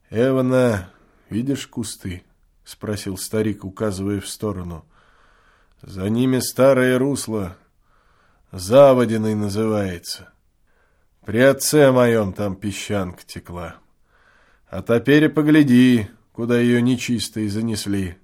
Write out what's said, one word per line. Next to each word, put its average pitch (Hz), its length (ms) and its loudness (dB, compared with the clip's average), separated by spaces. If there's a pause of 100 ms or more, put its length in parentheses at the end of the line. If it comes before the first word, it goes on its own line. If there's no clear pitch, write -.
Эвана, 127 800 0 (400)
видишь 131 380 -6
кусты?" 104 560 -12 (400)
спросил 101 540 -8
старик, 107 480 -6
указывая 98 560 -6
в - 60 -14
сторону. 90 580 -10 (960)
За 95 280 -8
ними 127 300 0
старое 127 600 2
русло, 110 580 -6 (960)
Заводиной 113 800 4
называется. 104 960 -6 (960)
При 107 140 -2
отце 135 520 4
моём 117 420 2
там 101 220 -6
песчанка 98 680 -8
текла. 87 500 -16 (960)
А 92 140 -12
теперь 135 420 4
и - 20 4
погляди, 127 800 4 (260)
куда 120 260 -2
её 120 220 2
нечистые 120 680 -2
занесли. 101 720 -6